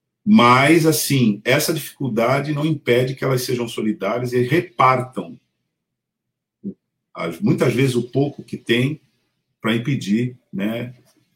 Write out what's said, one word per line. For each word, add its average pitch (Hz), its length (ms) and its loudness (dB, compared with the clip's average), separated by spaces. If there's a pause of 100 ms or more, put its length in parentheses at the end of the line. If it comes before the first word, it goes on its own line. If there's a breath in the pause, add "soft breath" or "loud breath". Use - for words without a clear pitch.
(240)
Mas, 127 600 6
assim, 127 580 0
essa 123 300 0
dificuldade 135 800 -2
não 147 120 -4
impede 131 520 0
que - 80 -8
elas 131 180 -2
sejam 120 240 -4
solidárias 110 680 -4
e 123 100 2
repartam, 127 920 -2 (1800)
as, 85 280 -8
muitas 123 340 0
vezes, 131 220 2
o 117 80 -2
pouco - 400 -4
que - 120 -12
tem 127 440 -2 (600)
pra 110 140 -2
impedir, 120 640 -2 (160)
né, 113 420 -6 (420)